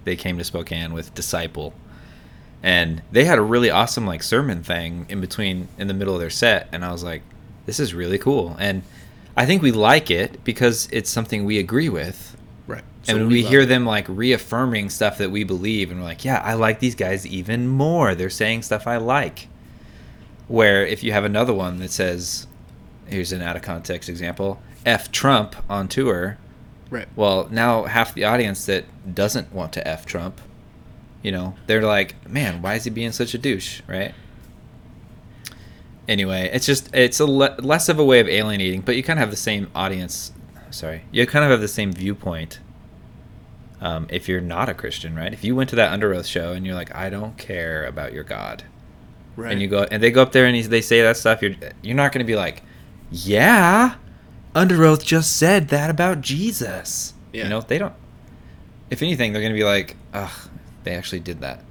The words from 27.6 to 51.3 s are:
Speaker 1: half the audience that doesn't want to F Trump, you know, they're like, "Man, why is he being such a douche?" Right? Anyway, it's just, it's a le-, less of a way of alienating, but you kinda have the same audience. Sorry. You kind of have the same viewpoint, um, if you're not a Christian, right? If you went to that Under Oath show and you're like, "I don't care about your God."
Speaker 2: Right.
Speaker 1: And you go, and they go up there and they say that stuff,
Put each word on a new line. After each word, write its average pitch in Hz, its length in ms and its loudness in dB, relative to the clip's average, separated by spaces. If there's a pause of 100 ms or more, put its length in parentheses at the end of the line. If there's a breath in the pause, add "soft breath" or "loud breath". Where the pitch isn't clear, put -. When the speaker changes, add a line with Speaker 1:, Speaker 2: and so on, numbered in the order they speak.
Speaker 1:
half 117 280 0
the 98 120 -2
audience 110 400 0
that 92 180 -2 (320)
doesn't 104 380 -2
want 85 200 -8
to - 140 -8
F 78 200 -8
Trump, 87 340 -8 (800)
you 104 100 -6
know, 92 220 -6 (140)
they're 110 160 4
like, 101 320 2 (120)
"Man, 95 360 -4
why 98 120 -2
is 117 100 -6
he 123 40 -4
being 113 220 -6
such 120 240 -4
a - 20 -6
douche?" 120 500 -4
Right? 95 260 -6 (1900 loud breath)
Anyway, 95 440 -2
it's 123 140 -2
just, 135 300 0
it's 123 240 4
a 151 80 4
le-, 135 320 2
less 147 300 2
of 160 100 2
a 151 60 6
way 131 140 8
of 107 80 4
alienating, 95 540 0
but 120 140 0
you 131 80 -2
kinda 160 160 0
have 113 100 2
the 107 80 -8
same 104 380 -4
audience. 92 560 -6 (400)
Sorry. 80 400 -10
You 120 160 2
kind 147 180 4
of 143 60 6
have 117 100 6
the 104 60 -2
same 101 260 -2
viewpoint, 92 640 -6 (1200)
um, 80 280 -6
if - 180 -6
you're 92 140 0
not 90 280 -2
a 95 40 -6
Christian, - 420 -10
right? 82 160 -6
If 110 120 -14
you 117 120 0
went 131 140 0
to 117 60 -4
that 107 160 4
Under 101 240 0
Oath 87 100 -8
show 85 280 -4
and 92 120 -8
you're 92 100 -6
like, 87 200 -10
"I 95 160 -6
don't 107 260 -10
care 82 480 -6
about 71 280 -10
your 71 100 -10
God." 52 400 -10 (720)
Speaker 2:
Right. 113 180 -8
Speaker 1:
And 101 80 -2
you 101 60 -2
go, 101 240 2
and 107 120 0
they 117 80 8
go 127 100 6
up 127 100 6
there 127 160 8
and 120 180 2
they 113 160 2
say 117 200 6
that 113 140 6
stuff, 110 260 2